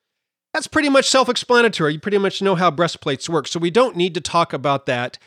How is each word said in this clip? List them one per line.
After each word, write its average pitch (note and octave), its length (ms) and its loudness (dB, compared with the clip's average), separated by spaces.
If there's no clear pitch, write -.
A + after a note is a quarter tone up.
That's D#4 140 -6
pretty D4+ 240 0
much C4+ 180 4
self-explanatory. A#3 880 2
You D#3 60 -10
pretty G3+ 180 -2
much G3 240 -2
know G3 140 2
how F3 140 2
breastplates D3+ 580 -2
work, D#3+ 200 -2
so - 100 -6
we E3+ 120 -2
don't G#3+ 260 2
need F3 180 0
to F3+ 60 -6
talk E3+ 320 -2
about C#3 340 -2
that B2 400 -4